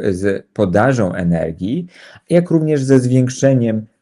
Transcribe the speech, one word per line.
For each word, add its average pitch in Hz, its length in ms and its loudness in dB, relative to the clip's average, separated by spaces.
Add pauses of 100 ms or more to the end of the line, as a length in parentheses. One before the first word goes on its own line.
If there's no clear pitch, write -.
z 95 440 -4
podażą 104 600 0
energii, 87 760 -4 (420)
jak 175 200 2
również 156 340 0
ze 135 160 4
zwiększeniem 127 880 0 (160)